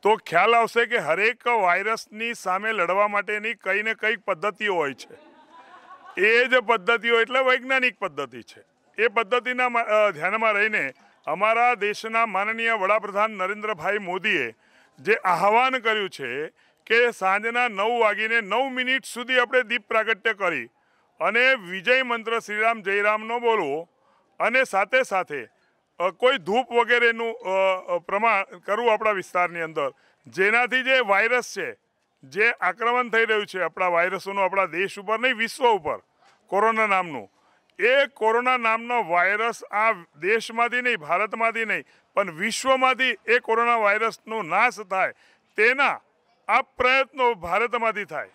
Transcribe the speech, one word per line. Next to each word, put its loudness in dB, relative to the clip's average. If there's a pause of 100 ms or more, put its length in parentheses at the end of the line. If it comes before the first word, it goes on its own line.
તો 4
ખ્યાલ 2
આવશે 2
કે -2
હરેક -2
વાયરસની -2
સામે -4
લડવા 0
માટેની -4
કંઈ -2
ને -2
કંઈક -4
પદ્ધતિઓ -4
હોય -2
છે. -18 (1080)
એ 4
જ 2
પદ્ધતિઓ 2
એટલે 0
વૈજ્ઞાનિક 0
પદ્ધતિ -8
છે. -20 (340)
એ 2
પદ્ધતિના 0
મા-, -2
અ, 4
ધ્યાનમાં 0
રહીને 0 (320)
અમારા 2
દેશના -2
માનનીય -2
વડાપ્રધાન 0
નરેન્દ્રભાઈ -4
મોદીએ -4 (440)
જે 2
આહવાન 2
કર્યું -2
છે -8 (380)
કે 2
સાંજના 0
નવ 0
વાગીને 2
નવ -2
મિનિટ -2
સુધી -2
આપણે 2
દીપ -6
પ્રાગટ્ય -2
કરી -4 (500)
અને 2
વિજય 0
મંત્ર -4
શ્રીરામ -2
જય -2
રામનો -2
બોલવો -2 (500)
અને 2
સાથે 0
સાથે, -4 (500)
અ, 0
કોઈ 2
ધૂપ -2
વગેરેનું, 2
અ, 0
અ, -2
પ્રમાણ -2
કરવું 0
આપણા 0
વિસ્તારની -2
અંદર, -4 (360)
જેનાથી 2
જે 2
વાયરસ 0
છે, -8 (460)
જે 0
આક્રમણ -2
થઈ 2
રહ્યું 0
છે -6
આપણા -2
વાયરસોનું, 0
આપણા 0
દેશ -6
ઉપર -4
નહીં, 0
વિશ્વ 0
ઉપર, -2 (480)
કોરોના 2
નામનું, -2 (480)
એ 4
કોરોના 0
નામનો 0
વાયરસ 0
આ 0 (280)
દેશમાંથી -2
નહીં, 0
ભારતમાંથી -2
નહીં, -4 (280)
પણ -2
વિશ્વમાંથી 0
એ 4
કોરોના 0
વાયરસનો -2
નાશ 0
થાય, -2 (440)
તેના 2 (460)
આ 2
પ્રયત્નો 0
ભારતમાંથી -2
થાય. -10